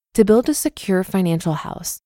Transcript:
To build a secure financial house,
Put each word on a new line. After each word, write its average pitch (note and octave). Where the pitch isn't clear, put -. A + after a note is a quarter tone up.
To A3+
build G#3+
a D4+
secure F#3+
financial F3
house, -